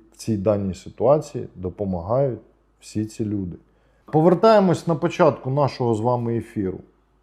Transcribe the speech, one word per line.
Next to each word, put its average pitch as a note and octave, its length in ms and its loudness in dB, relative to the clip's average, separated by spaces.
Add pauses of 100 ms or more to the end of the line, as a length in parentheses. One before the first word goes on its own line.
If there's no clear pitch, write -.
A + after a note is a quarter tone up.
(120)
в - 60 -20
цій A2 200 -4
даній G2 360 -2
ситуації A#2+ 840 -2
допомагають G2 840 -4 (400)
всі - 260 -8
ці A2 200 -8
люди? G2 300 -6 (500)
Повертаємось F3+ 840 4
на E3 80 0
початку D#3+ 540 2
нашого C3 440 0
з G#2+ 60 0
вами A#2 380 -2
ефіру. F#2+ 420 -6 (440)